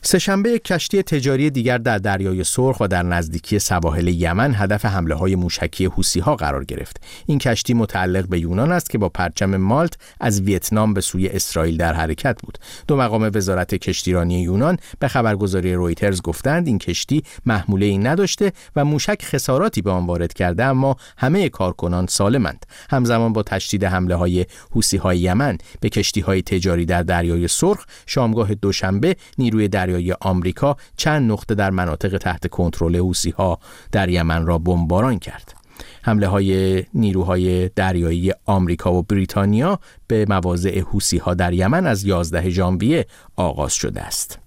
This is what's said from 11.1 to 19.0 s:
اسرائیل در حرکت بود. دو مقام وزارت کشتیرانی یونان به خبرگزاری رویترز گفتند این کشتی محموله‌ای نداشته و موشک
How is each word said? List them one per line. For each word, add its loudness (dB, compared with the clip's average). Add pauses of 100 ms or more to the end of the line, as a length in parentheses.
اسرائیل -2
در 0
حرکت -2
بود. -16 (300)
دو 2
مقام 2
وزارت 0
کشتیرانی 0
یونان 2 (220)
به 0
خبرگزاری 0
رویترز 0
گفتند -2
این 0
کشتی -2 (220)
محموله‌ای 2
نداشته 0 (240)
و 2
موشک 0